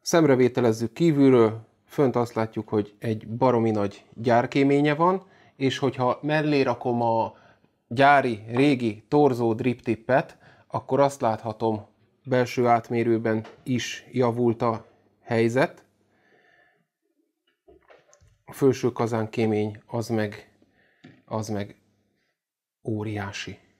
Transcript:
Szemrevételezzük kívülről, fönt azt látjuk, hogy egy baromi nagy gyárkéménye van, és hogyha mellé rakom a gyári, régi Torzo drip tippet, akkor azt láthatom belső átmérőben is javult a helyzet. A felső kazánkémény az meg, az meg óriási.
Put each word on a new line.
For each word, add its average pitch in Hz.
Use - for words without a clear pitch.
Szemrevételezzük 123
kívülről, 131
fönt 127
azt 120
látjuk, 110
hogy 104
egy 110
baromi 117
nagy 101
gyárkéménye 139
van, 180
és 135
hogyha 123
mellé 151
rakom 120
a 113
gyári, 131
régi 120
Torzo 123
drip 120
tippet, -
akkor -
azt 139
láthatom 110
belső 123
átmérőben 117
is -
javult 120
a 113
helyzet. 117
A -
felső 127
kazánkémény 110
az 117
meg, 107
az 110
meg 104
óriási. 104